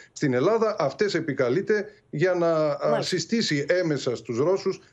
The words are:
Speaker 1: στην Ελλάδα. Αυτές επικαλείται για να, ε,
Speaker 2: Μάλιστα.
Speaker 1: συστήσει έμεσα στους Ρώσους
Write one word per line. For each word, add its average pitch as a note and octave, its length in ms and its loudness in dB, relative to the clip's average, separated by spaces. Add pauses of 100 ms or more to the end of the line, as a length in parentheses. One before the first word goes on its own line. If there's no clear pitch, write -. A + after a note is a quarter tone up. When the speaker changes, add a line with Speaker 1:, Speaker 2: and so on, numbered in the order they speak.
(120)
Speaker 1:
στην C3 220 0
Ελλάδα. G#3+ 440 2
Αυτές E3+ 360 0
επικαλείται E3+ 720 0 (240)
για F3+ 240 0
να, E3+ 140 2
ε, D3+ 420 0
Speaker 2:
Μάλιστα. D3 120 2
Speaker 1:
συστήσει D#3+ 680 -2
έμεσα D#3 480 0
στους A2+ 220 -6
Ρώσους E3 420 0 (120)